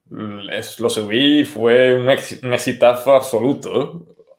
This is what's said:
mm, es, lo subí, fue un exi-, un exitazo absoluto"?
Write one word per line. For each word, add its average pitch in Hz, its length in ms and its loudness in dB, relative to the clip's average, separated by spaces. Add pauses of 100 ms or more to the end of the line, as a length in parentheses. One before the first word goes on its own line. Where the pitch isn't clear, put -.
mm, 101 440 -12
es, 110 300 -10
lo 113 80 -2
subí, 123 560 0
fue 123 500 2
un 127 120 -2
exi-, - 380 -2
un 123 100 -4
exitazo 120 600 2
absoluto"? 131 1000 -2 (240)